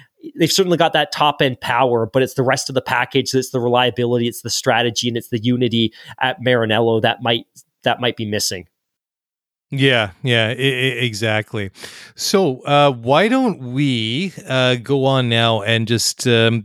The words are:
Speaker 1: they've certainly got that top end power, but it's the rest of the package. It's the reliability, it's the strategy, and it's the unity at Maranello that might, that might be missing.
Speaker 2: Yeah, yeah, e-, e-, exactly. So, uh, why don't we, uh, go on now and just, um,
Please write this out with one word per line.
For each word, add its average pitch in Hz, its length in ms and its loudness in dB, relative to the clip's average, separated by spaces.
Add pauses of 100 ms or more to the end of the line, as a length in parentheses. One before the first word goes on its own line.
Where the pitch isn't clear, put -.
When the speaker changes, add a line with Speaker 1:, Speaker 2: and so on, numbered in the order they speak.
(360)
Speaker 1:
they've 165 140 2
certainly 180 260 2
got 160 160 2
that 147 200 0
top 151 280 0
end 131 200 0
power, 120 440 2
but 131 160 0
it's 127 140 -2
the 139 80 -2
rest 123 260 0
of 139 60 -8
the 127 80 0
package. 123 500 -2
It's 131 180 0
the 131 100 -2
reliability, 120 640 0
it's 117 160 -6
the 117 80 -8
strategy, 120 560 0
and 117 100 -2
it's 113 120 -8
the 120 100 -4
unity 117 540 0 (280)
at 127 200 -4
Maranello 113 640 2
that 113 200 0
might, 117 240 -2 (380)
that 117 160 0
might 120 160 -2
be 113 100 -8
missing. 101 400 -6 (1040)
Speaker 2:
Yeah, 131 400 2 (140)
yeah, 117 280 2
e-, 120 40 -6
e-, 127 500 -2
exactly. 107 640 -4 (460)
So, 170 460 0
uh, 143 280 4
why 135 380 2
don't 226 440 -2
we, 131 600 -2 (160)
uh, 127 280 2
go 131 280 0
on 131 240 2
now 117 340 2
and 113 240 0
just, 117 400 -2
um, 113 380 2